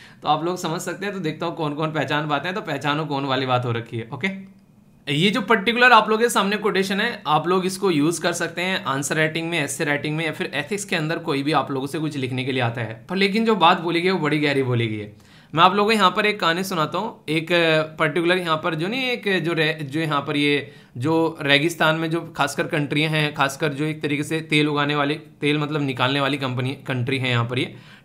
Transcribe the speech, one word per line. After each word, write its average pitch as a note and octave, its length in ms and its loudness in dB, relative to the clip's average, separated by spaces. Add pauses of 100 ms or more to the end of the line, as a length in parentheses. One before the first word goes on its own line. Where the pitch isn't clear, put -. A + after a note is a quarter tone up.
(240)
तो D#3+ 40 -2
आप D3+ 160 2
लोग F3 140 -2
समझ F3 240 -4
सकते F#3 240 -6
हैं। G3+ 80 -4
तो G3 60 -8
देखता D#3+ 260 -4
हूँ E3+ 100 -4
कौन D3+ 180 -2
कौन D#3 180 -2
पहचान D3+ 380 -2
पाते C#3+ 180 -2
हैं, F#3 80 -4
तो G#3+ 60 -4
पहचानो D3 440 -2
कौन C#3 200 -2
वाली C3 200 0
बात B2 200 0
हो A#2+ 60 0
रखी A#2 260 -6
है, A2 160 -8
ओके। F#3+ 500 -8 (460)
ये D3 200 4
जो A#3 120 2
पर्टिकुलर A#3 500 4
आप G#3+ 180 8
लोगों A3 120 2
के A#3+ 80 4
सामने G3+ 280 0
कोटेशन F#3+ 440 0
है, A#3+ 260 -4
आप D#3 200 2
लोग F#3 180 2
इसको F#3+ 260 0
यूज़ D3+ 300 2
कर E3+ 120 0
सकते E3+ 280 -4
हैं F#3 220 -2
आंसर C#3 320 -2
राइटिंग D#3+ 340 0
में, E3+ 140 0
एस्से D3+ 200 -4
राइटिंग D3+ 340 -2
में, E3 80 -2
या D3+ 60 -2
फिर D#3+ 220 -6
एथिक्स G3 320 -4
के F#3+ 100 -2
अंदर D#3+ 220 -2
कोई D3 260 -2
भी D3 80 0
आप C#3+ 200 0
लोगों C3+ 160 -2
से D#3 120 -6
कुछ D3 180 -4
लिखने B2+ 260 -4
के C3+ 80 -4
लिए C3 100 0
आता A#2+ 200 -2
है। A2 280 -8
पर F3+ 60 -4
लेकिन G3 300 0
जो A3 100 4
बात F3+ 260 4
बोली E3 200 -2
गई F3+ 40 -2
है F#3 60 4
वो F#3 80 0
बड़ी D3+ 200 0
गहरी C#3 240 2
बोली A#2+ 240 0
गई G#2+ 100 -6
है। G#2 160 -12 (420)
मैं E3 80 6
आप F#3 120 6
लोगों G#3 120 2
को A3+ 40 2
यहाँ G3+ 200 4
पर G#3 140 0
एक G#3 140 0
कहानी E3+ 240 0
सुनाता F3 340 -2
हूँ। - 320 -6
एक D#3+ 180 -2 (520)
पर्टिकुलर E3+ 380 2
यहाँ E3 200 0
पर E3 180 -2
जो E3 120 -2
नहीं, B3+ 160 -2
एक G3+ 400 0
जो F3 100 0
रे-, D#3 300 0
जो C#3 160 -4
यहाँ D3+ 220 0
पर D3 160 -4
ये C#3+ 340 2 (260)
जो D#3+ 440 2
रेगिस्तान D#3 540 2
में E3 140 -2
जो D#3+ 280 -4
खासकर D3 300 0
कंट्रियाँ D#3 440 0
हैं, D3+ 220 0
खासकर C#3+ 400 0
जो D3 120 -2
एक D#3 160 -4
तरीके D3 220 -2
से - 180 -2
तेल D3+ 260 2
उगाने D3 280 0
वाली, C#3+ 180 0
तेल D3 440 -2
मतलब D3 240 -2
निकालने C3+ 380 0
वाली C#3 180 0
कंपनी, B2+ 320 -2
कंट्री C3+ 480 -4
है B2+ 120 -2
यहाँ A#2+ 160 2
पर B2 140 -2
ये, F3 160 -4 (300)